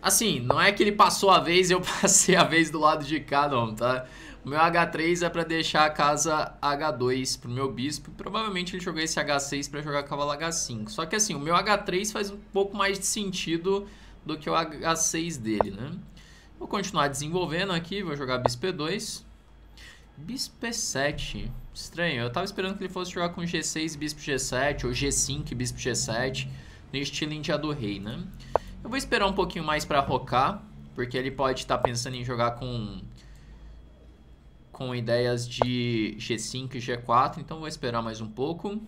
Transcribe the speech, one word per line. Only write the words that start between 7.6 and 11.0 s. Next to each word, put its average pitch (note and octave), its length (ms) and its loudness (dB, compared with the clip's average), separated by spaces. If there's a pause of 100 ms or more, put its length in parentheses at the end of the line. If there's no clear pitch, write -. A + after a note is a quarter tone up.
bispo. C3 420 -6
Provavelmente F#3+ 600 -4
ele F3+ 80 -6
jogou E3 200 -4
esse D#3+ 180 0
H D3 200 2
seis C#3+ 280 -4
pra D3+ 140 -6
jogar C#3+ 220 -2
cavalo C#3+ 260 -2
H D#3+ 220 -2
cinco. A2 380 -4
Só E3 140 -4